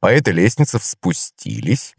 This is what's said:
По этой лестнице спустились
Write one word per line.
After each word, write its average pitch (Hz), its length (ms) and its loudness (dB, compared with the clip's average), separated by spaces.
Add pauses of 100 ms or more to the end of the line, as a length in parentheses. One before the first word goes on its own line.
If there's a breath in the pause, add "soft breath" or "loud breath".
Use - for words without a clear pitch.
По - 60 2
этой 120 260 4
лестнице 113 500 2
спустились - 1160 -6